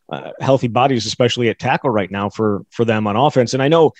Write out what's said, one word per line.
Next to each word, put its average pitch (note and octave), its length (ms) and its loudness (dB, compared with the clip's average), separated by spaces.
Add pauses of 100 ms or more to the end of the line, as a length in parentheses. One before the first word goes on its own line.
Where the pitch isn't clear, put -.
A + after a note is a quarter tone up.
uh, C#2 300 -12
healthy C3 280 2
bodies, A#2+ 380 0
especially A#2 440 0
at G2 80 -4
tackle C#3+ 320 -2
right G2 220 -2
now G2+ 180 -4
for, G#2+ 400 -2
for - 160 -2
them G#2+ 220 0
on G2+ 80 -2
offense. C3 400 2
And C3 80 -2
I C#3 60 2
know, E3 300 4